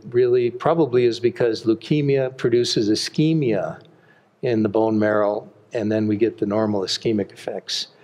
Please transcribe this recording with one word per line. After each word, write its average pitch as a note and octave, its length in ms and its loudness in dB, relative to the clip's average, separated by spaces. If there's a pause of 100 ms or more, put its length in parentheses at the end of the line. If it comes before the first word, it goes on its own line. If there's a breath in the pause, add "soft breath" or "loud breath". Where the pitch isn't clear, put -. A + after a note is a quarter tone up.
(120)
really B2 400 2
probably B2 540 2
is A2+ 140 0
because A#2 440 0
leukemia C3+ 720 0
produces A#2 540 0
ischemia A#2 920 0 (600 soft breath)
in A#2 180 2
the A2 80 2
bone A2 300 2
marrow, G#2+ 500 0 (240)
and G#2+ 180 -2
then A2 160 0
we G#2+ 80 0
get G#2+ 220 0
the G#2+ 80 -4
normal G#2 360 0
ischemic G2+ 500 -2
effects. - 560 -10 (160 soft breath)